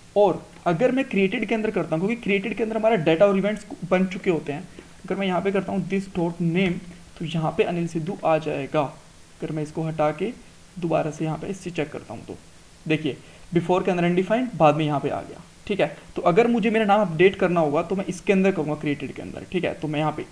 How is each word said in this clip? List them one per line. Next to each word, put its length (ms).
और 260
अगर 240
मैं 140
created 420
के 80
अंदर 160
करता 240
हूँ, 100
क्योंकि 180
created 340
के 60
अंदर 140
हमारा 180
data 300
और 120
इवेंट्स 280
बन 160
चुके 240
होते 240
हैं, 140
अगर 100
मैं 120
यहाँ 140
पे 100
करता 200
हूँ 180
this 280
dot 300
name 320
तो 60
यहाँ 320
पे 60
अनिल 240
सिद्धू 380
आ 120
जाएगा। 440
अगर 680
मैं 120
इसको 200
हटा 280
के 200
दोबारा 320
से 140
यहाँ 120
पे 100
इससे 240
check 200
करता 220
हूँ 120
तो 120
देखिए 320
before 320
के 60
अंदर 120
undefined, 520
बाद 200
में 100
यहाँ 140
पे 100
आ 120
गया, 200
ठीक 120
है। 160
तो 60
अगर 260
मुझे 220
मेरा 160
नाम 160
update 340
करना 260
होगा 220
तो 120
मैं 100
इसके 280
अंदर 180
करूँगा, 240
created 380
के 80
अंदर, 300
ठीक 140
है। 80
तो 140
मैं 120
यहाँ 120
पे 200